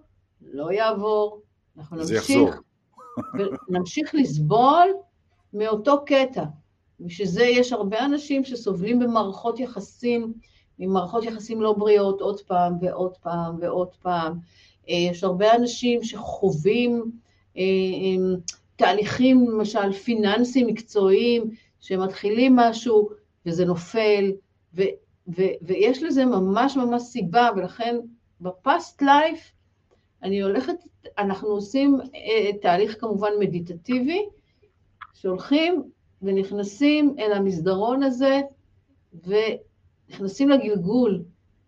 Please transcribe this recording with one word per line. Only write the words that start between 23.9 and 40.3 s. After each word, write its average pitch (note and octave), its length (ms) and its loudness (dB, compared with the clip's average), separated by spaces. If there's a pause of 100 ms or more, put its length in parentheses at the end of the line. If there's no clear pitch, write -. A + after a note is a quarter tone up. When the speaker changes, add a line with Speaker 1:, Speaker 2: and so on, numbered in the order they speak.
Speaker 1:
ו-, F3+ 80 0 (460)
ו-, F#3 340 -2
ויש G3+ 400 0
לזה C4+ 240 0
ממש A3+ 500 2
ממש A#3+ 260 -2
סיבה, A#3 540 0
ולכן A3+ 400 -4 (440)
בפאסט C4+ 640 -4
לייף, D4+ 500 2 (720)
אני G3 200 -2
הולכת, G#3+ 320 -2 (440)
אנחנו G3+ 300 -4
עושים, C4 500 0 (160)
אה, G#3 360 -2 (120)
תהליך G3 380 0
כמובן G#3 300 -4 (100)
מדיטטיבי, B3 840 -4 (880)
שהולכים C#4+ 680 -2 (400)
ונכנסים G3+ 960 0
אל G#3+ 140 0
המסדרון G3 720 0
הזה, C4+ 380 2 (840)
ונכנסים - 1200 -4